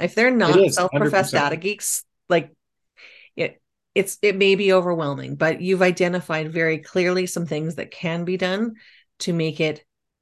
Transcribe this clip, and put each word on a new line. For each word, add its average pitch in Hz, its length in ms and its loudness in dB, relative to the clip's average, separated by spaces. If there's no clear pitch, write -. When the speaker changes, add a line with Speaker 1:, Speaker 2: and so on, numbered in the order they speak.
Speaker 1:
If 175 140 -4
they're 240 160 4
not 196 260 4
Speaker 2:
It 190 120 8
is, 135 80 -2
Speaker 1:
self-professed 151 360 0
Speaker 2:
hundred 190 120 2
percent. 147 200 0
Speaker 1:
data 151 120 -2
geeks, 196 480 -6
like, 165 220 0
it, - 240 -6
it's, 190 280 -2
it 202 140 2
may 196 180 4
be 190 180 2
overwhelming, 147 640 0
but 156 240 0
you've 185 220 0
identified 175 680 0
very 160 280 0
clearly 180 480 -2
some 175 180 -4
things 156 300 -4
that - 160 -10
can 170 340 -6
be 180 140 -4
done 196 380 -2
to 175 160 -4
make 160 260 -2
it 156 240 -2